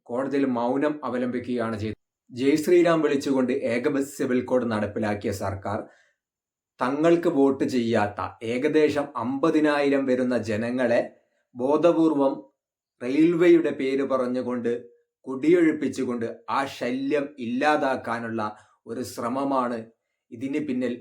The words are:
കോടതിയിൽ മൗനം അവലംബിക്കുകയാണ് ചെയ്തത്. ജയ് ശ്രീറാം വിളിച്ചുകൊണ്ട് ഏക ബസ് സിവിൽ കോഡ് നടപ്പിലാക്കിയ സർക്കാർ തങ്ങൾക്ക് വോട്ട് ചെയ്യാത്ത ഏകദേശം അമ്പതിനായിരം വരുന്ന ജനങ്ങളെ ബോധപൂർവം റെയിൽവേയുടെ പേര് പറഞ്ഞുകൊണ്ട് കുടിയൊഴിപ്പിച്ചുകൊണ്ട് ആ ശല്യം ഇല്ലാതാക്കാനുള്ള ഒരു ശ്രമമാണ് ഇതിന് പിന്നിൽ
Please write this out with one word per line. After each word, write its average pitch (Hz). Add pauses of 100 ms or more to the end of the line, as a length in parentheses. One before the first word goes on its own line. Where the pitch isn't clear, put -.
കോടതിയിൽ 135
മൗനം 135 (100)
അവലംബിക്കുകയാണ് 123
ചെയ്തത്. 104 (340)
ജയ് 135
ശ്രീറാം 170
വിളിച്ചുകൊണ്ട് 135 (100)
ഏക 120
ബസ് 139
സിവിൽ 123
കോഡ് 123
നടപ്പിലാക്കിയ 107
സർക്കാർ 101 (1000)
തങ്ങൾക്ക് 165
വോട്ട് 139
ചെയ്യാത്ത 113 (240)
ഏകദേശം 147 (100)
അമ്പതിനായിരം 143
വരുന്ന 127
ജനങ്ങളെ 117 (540)
ബോധപൂർവം 151 (640)
റെയിൽവേയുടെ 160
പേര് 135
പറഞ്ഞുകൊണ്ട് 123 (560)
കുടിയൊഴിപ്പിച്ചുകൊണ്ട് 131 (220)
ആ 120
ശല്യം 135 (140)
ഇല്ലാതാക്കാനുള്ള 123 (440)
ഒരു 117
ശ്രമമാണ് 123 (520)
ഇതിന് 135
പിന്നിൽ 123